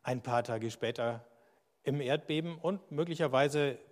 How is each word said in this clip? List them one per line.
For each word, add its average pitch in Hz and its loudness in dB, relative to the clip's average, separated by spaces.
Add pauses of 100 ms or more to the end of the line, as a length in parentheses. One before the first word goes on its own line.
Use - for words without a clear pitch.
Ein 127 -2
paar 120 0
Tage 113 -4
später 117 -4 (580)
im 143 0
Erdbeben 156 -2
und 190 -4
möglicherweise 143 2 (120)